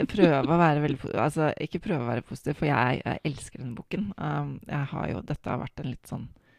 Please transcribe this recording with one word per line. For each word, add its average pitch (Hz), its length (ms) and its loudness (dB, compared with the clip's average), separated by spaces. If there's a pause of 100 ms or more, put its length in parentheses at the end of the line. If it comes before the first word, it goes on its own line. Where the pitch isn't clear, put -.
prøve 165 400 6
å 165 140 4
være 151 220 6
veldig 143 180 0
po-, - 160 -6
altså, 147 420 2
ikke - 240 -6
prøve 165 220 -2
å 117 40 -2
være 120 160 -2
positiv, - 340 -6
for - 80 0
jeg, 131 400 2
jeg - 180 -4
elsker - 360 -6
denne 120 160 -8
boken. - 420 -6
Um, 147 500 -4
jeg 143 180 -2
har - 240 -4
jo, - 120 -4
dette - 280 -6
har 123 100 0
vært - 200 -8
en 139 120 -6
litt - 120 -10
sånn, - 240 -8 (320)